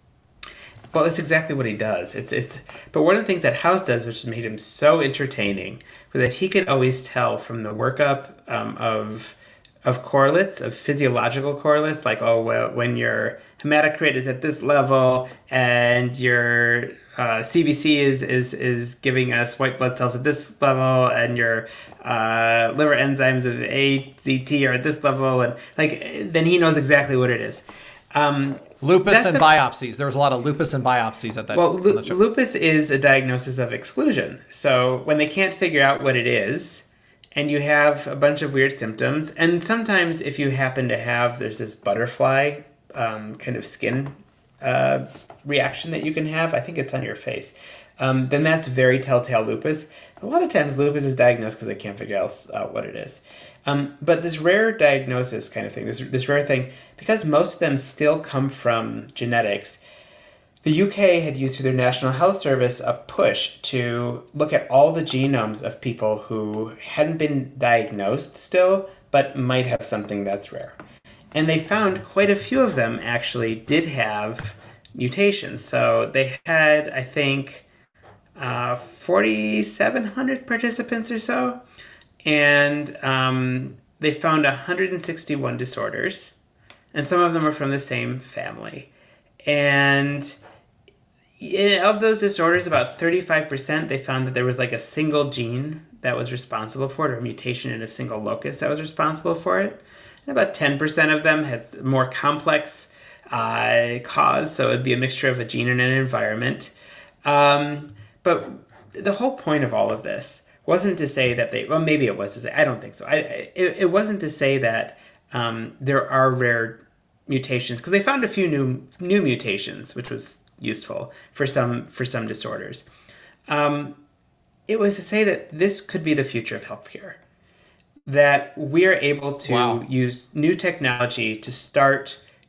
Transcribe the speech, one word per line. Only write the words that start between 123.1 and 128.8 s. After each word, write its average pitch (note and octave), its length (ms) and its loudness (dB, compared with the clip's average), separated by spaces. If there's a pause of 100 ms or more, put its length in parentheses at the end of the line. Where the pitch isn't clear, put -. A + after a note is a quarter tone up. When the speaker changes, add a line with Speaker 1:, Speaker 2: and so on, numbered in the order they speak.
Speaker 1:
Um, D3 480 -2 (720)
it A3 120 -2
was G3+ 180 0
to F3+ 60 -6
say G#3+ 220 0
that - 320 -2
this G3 240 0
could E3 240 -6
be D#3 80 2
the C#3+ 120 2
future A2+ 320 -8
of - 80 -12
healthcare, - 500 -16 (920)
that C#3+ 500 4
we're E3 380 4